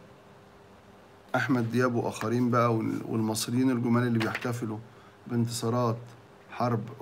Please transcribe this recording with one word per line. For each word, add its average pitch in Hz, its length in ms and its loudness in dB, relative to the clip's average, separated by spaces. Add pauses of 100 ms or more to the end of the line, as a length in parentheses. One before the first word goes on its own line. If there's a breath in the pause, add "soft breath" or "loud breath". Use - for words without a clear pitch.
(1400)
أحمد 120 360 0
دياب 123 240 2
وآخرين 117 560 0
بقى 120 240 4
وال-، 110 300 -2
والمصريين 113 680 0
الجمال 120 320 2
اللي 120 160 2
بيحتفلوا 110 580 -4 (500 loud breath)
بانتصارات 117 720 0 (540)
حرب 117 320 -2 (180)